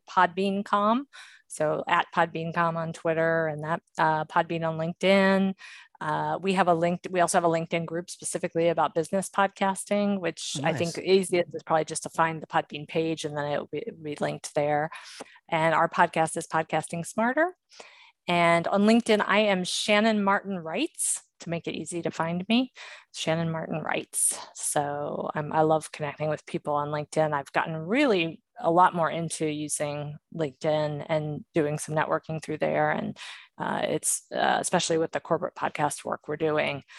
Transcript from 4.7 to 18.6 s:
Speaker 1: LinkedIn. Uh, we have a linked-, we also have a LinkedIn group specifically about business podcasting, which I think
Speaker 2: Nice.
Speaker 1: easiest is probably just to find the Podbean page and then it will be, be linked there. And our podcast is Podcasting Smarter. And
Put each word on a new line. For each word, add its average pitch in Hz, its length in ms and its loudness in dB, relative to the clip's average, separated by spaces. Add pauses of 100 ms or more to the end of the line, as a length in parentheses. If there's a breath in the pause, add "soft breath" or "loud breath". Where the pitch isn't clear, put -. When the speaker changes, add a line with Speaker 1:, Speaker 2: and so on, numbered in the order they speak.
Speaker 1:
LinkedIn. 190 760 4 (460 loud breath)
Uh, 151 420 -2
we 190 120 0
have 185 140 4
a 175 60 6
linked-, 175 360 0
we 185 100 0
also 170 180 4
have 170 60 2
a 170 40 6
LinkedIn 165 380 0
group 170 240 -8
specifically 170 580 -2
about 160 260 0
business 185 360 -2
podcasting, 202 880 0
which 165 420 -6
I 160 100 0
think 170 240 -2
Speaker 2:
Nice. - 100 -8
Speaker 1:
easiest 180 480 2
is 156 80 -8
probably 160 220 0
just - 180 -8
to - 80 -10
find 165 320 0
the - 40 -14
Podbean 151 400 -4
page 165 380 -2
and 147 120 -6
then 147 100 -2
it 147 120 -2
will - 140 -6
be, 147 120 -6 (180)
be 147 180 -8
linked 151 340 -6
there. 147 360 0 (580 loud breath)
And 165 260 2
our 160 140 4
podcast 165 480 2
is 165 100 -6
Podcasting 165 600 -2
Smarter. 277 480 0 (720 loud breath)
And 170 420 4